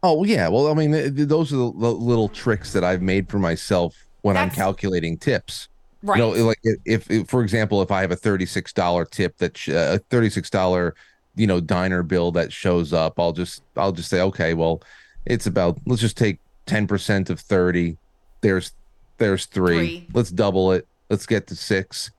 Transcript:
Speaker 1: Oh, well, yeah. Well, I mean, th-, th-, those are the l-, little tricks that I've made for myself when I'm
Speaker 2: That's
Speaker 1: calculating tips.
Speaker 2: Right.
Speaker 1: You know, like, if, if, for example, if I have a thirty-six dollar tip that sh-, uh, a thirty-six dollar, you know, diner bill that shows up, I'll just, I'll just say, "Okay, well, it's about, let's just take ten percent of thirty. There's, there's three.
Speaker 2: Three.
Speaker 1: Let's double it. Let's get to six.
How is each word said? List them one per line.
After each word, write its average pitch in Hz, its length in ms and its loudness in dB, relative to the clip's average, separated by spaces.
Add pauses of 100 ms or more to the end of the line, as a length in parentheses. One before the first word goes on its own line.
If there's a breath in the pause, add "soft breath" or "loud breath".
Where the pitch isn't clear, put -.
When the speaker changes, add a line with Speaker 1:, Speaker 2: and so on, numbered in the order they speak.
Speaker 1:
Oh, 175 120 4
well, 190 140 0
yeah. 95 200 2
Well, 123 180 2
I 156 60 2
mean, 151 180 4
th-, 143 240 0
th-, 143 120 2
those 151 260 2
are - 20 -2
the 127 80 2
l-, 120 80 -2
little 113 560 0
tricks - 460 -4
that 95 100 2
I've 90 180 0
made 92 280 0
for 101 100 -2
myself 87 560 0 (260)
when 202 140 2
I'm - 140 2
Speaker 2:
That's - 80 -6
Speaker 1:
calculating 90 600 -2
tips. - 520 -4 (340)
Speaker 2:
Right. 202 160 0
Speaker 1:
You 113 160 2
know, 113 100 4
like, 113 140 2 (260)
if, - 240 -2
if, 107 180 0
for 127 140 0
example, 107 400 0
if 90 100 -2
I 95 100 0
have 92 100 0
a 90 60 0
thirty-six 92 560 -2
dollar 87 320 0
tip - 320 -4
that - 200 -4
sh-, - 120 -8
uh, 80 260 2
a 101 40 0 (100)
thirty-six 113 400 0
dollar, 90 440 0 (420 soft breath)
you 107 120 2
know, 90 140 2
diner 90 420 0
bill 87 300 0
that 85 180 0
shows 87 400 0
up, 80 280 0
I'll 85 120 2
just, 87 320 -8 (140)
I'll 98 160 0
just 85 160 -8
say, 92 100 0
"Okay, 90 340 0
well, 82 300 0 (420 loud breath)
it's 117 220 -2
about, 87 400 0
let's 117 140 0
just 113 160 0
take 104 220 0 (260)
ten 104 200 0
percent 98 440 0
of 87 100 -4
thirty. 87 580 0 (440)
There's, 95 320 0 (440)
there's 98 300 0
three. 90 300 2
Speaker 2:
Three. 85 360 -4
Speaker 1:
Let's 113 160 0
double 95 440 2
it. - 140 -2 (220)
Let's 104 160 -2
get 104 220 -2
to 87 80 -10
six. - 640 -6